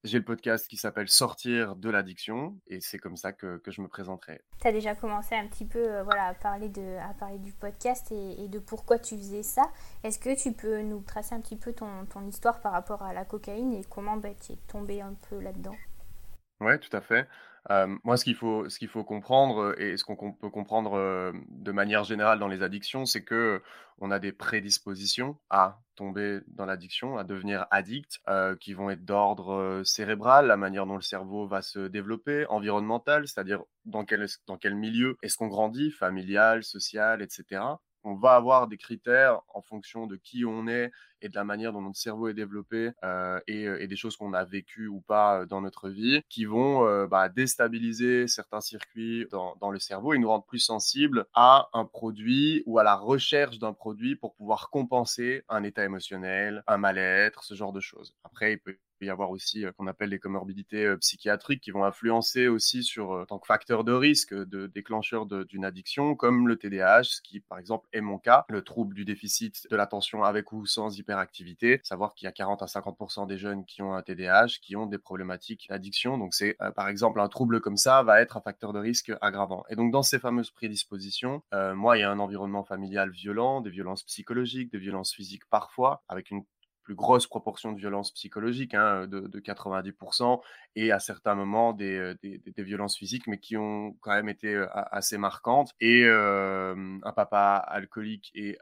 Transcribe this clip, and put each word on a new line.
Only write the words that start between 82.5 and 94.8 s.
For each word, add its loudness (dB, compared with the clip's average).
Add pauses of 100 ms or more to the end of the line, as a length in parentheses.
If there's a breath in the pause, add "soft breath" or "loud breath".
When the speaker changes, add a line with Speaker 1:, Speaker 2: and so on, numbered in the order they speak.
Speaker 1:
familial -4
violent, -2
des -8
violences -10
psychologiques, -6
des -10
violences -6
physiques -14
parfois, 2
avec -12
une -6 (380)
plus -12
grosse 6
proportion -8
de -8
violences -6
psychologiques, -6
hein, 4
de, -8
de -10
quatre-vingt-dix -6
pour -10
cent, 4 (320 loud breath)
et 2
à 4
certains -2
moments 2
des, -4
euh, -4
des, -12
des, -18
des -10
violences -4
physiques, -8
mais -6
qui -8
ont -6
quand -4
même 0
été, -6
euh, 0
a-, -6